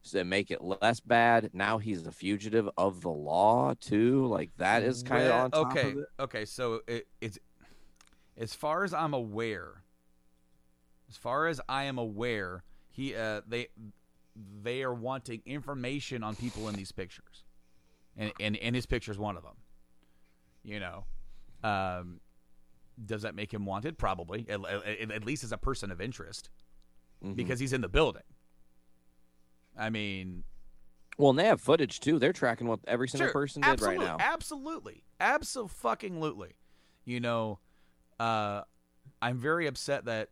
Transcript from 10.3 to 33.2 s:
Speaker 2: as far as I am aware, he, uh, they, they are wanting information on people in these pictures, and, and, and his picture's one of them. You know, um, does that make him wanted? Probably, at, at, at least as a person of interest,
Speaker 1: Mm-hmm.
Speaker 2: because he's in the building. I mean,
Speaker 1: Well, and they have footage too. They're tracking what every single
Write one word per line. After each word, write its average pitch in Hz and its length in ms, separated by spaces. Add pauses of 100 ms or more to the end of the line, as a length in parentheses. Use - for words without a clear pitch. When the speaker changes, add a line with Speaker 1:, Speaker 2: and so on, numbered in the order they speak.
Speaker 2:
as - 60
far 143 320
as 143 200
I 135 160
am 135 140
aware, 104 640 (260)
he, 131 280
uh, 110 300
they, 117 200 (960)
they 123 220
are 127 100
wanting 120 500
information 131 800
on 107 140
people 110 320
in 101 80
these 98 160
pictures, - 500 (720)
and, 107 220
and, 104 200
and 117 180
his 120 100
picture's 110 320
one 104 180
of 82 60
them. 76 140 (1040)
You 104 160
know, 90 260 (600)
um, 92 560 (840)
does 104 180
that 104 120
make 101 180
him 104 140
wanted? 107 320
Probably, 95 500
at, 101 160
at, 101 460
at 104 140
least 135 200
as 110 80
a 107 60
person 117 320
of 87 100
interest, 101 500 (720)
Speaker 1:
Mm-hmm. 98 120
Speaker 2:
because 123 260
he's 131 120
in 131 80
the 95 80
building. 131 340 (1600)
I 110 120
mean, 95 540 (720)
Speaker 1:
Well, 139 120
and 131 80
they 190 80
have 220 140
footage 147 400
too. 156 180
They're 143 140
tracking 120 340
what 113 200
every 123 220
single 135 200